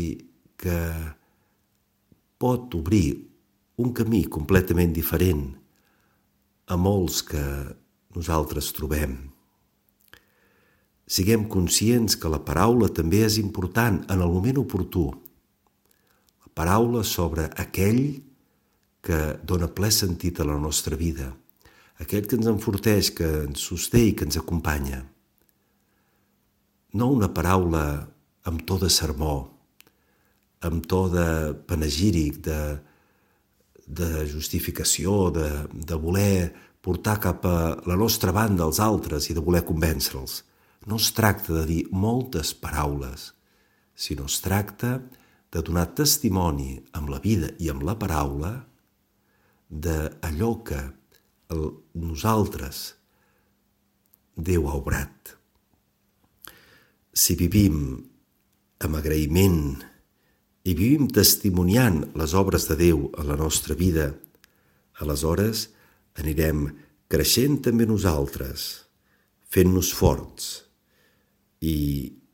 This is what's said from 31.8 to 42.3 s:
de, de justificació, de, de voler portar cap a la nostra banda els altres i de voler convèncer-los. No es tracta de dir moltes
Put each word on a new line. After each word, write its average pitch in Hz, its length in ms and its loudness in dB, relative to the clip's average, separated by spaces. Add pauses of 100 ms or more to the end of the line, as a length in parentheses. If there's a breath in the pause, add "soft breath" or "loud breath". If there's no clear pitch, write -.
de, 78 160 -2 (1300 soft breath)
de 78 400 -4
justificació, 85 1040 0
de, 78 160 0 (240)
de 80 240 -8
voler 92 560 2 (320 loud breath)
portar 92 400 -2
cap 90 240 0
a 87 100 4 (300)
la 87 80 0
nostra 101 400 2
banda 101 320 2
els 78 160 0
altres 87 480 0
i 82 80 -2
de 82 80 -4
voler 87 160 4
convèncer-los. 78 800 -2 (460 soft breath)
No 107 80 -4
es 107 160 0
tracta - 400 0
de 80 160 0
dir 82 140 0 (100)
moltes 107 640 -2